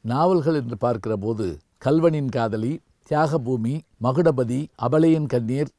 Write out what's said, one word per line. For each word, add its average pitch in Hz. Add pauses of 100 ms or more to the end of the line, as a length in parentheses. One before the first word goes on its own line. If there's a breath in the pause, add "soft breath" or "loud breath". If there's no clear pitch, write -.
நாவல்கள் 160
என்று 123
பார்க்கிற 113
போது 101 (260)
கல்வனின் 156
காதலி, 117 (300)
தியாகபூமி, 139 (220)
மகுடபதி, 131 (160)
அபலையின் 156
கண்ணீர், 127